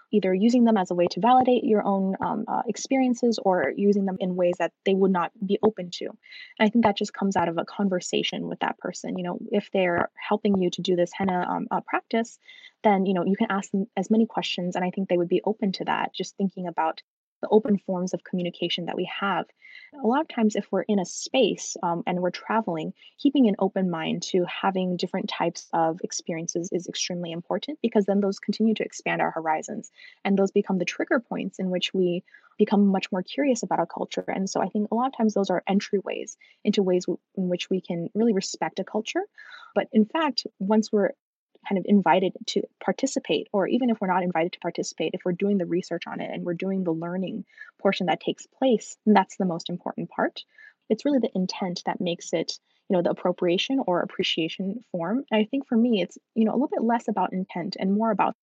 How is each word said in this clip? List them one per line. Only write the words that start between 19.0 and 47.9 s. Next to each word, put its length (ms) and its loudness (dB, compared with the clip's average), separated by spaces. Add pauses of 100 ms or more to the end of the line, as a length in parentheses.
have. 260 0 (580)
A 40 2
lot 140 4
of 60 -4
times 280 2
if 160 -4
we're 100 0 (120)
in 60 4
a 60 -2
space, 800 0
um, 240 -2
and 120 -2
we're 120 0
traveling, 600 -4 (260)
keeping 280 6
an 120 4
open 320 0
mind 320 -2
to 220 0
having 520 -2
different 320 -4
types 440 -4
of 300 2
experiences 680 -6
is 160 -4
extremely 440 -6
important, 500 -6
because 240 2
then 160 2
those 180 0
continue 360 0
to 80 -4
expand 380 -4
our 100 0
horizons, 600 -4 (320)
and 140 2
those 140 2
become 280 2
the 60 -2
trigger 340 -2
points 400 -8
in 100 -2
which 240 -4
we 300 0 (340)
become 300 6
much 240 0
more 120 -2
curious 400 0
about 160 0
our 60 2
culture. 420 -6
And 220 -2
so 120 0
I 80 0
think 220 -2
a 40 -2
lot 120 0
of 100 -8
times 160 2
those 180 0
are 180 0
entryways 680 -2 (260)
into 180 2
ways 240 2
w-, 140 -4 (160)
in 140 -2
which 200 -2
we 120 0
can 340 -4
really 180 4
respect 460 -4
a 40 -2
culture. 400 -4 (520)
But 160 0
in 140 6
fact, 420 -2 (120)
once 320 2
we're 200 2 (560)
kind 120 0
of 100 -6
invited 420 4 (140)
to 160 -2 (200)
participate, 680 -2
or 160 0
even 220 2
if 100 0
we're 80 -2
not 160 2
invited 300 0
to 60 -14
participate, 540 -4
if 120 -8
we're 80 0
doing 240 0
the 80 0
research 420 -4
on 140 -8
it 100 -6
and 140 -8
we're 80 -2
doing 320 -2
the 80 0
learning 500 -6 (380)
portion 240 2